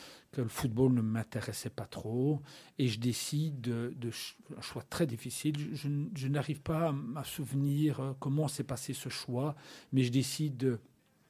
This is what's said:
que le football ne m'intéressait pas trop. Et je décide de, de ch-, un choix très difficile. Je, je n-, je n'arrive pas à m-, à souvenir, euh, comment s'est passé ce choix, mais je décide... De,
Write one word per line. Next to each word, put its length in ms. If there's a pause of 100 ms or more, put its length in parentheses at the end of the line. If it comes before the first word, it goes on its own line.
(320)
que 100
le 60
football 460
ne 80
m'intéressait 680
pas 160
trop. 560 (380)
Et 80
je 120
décide 640
de, 340
de 140
ch-, 260 (220)
un 40
choix 280
très 160
difficile. 540
Je, 160
je 120
n-, 280
je 120
n'arrive 340
pas 260
à 20
m-, 260
à 80
souvenir, 760
euh, 200
comment 280
s'est 160
passé 300
ce 160
choix, 460 (360)
mais 120
je 80
décide... 460
De, 220 (500)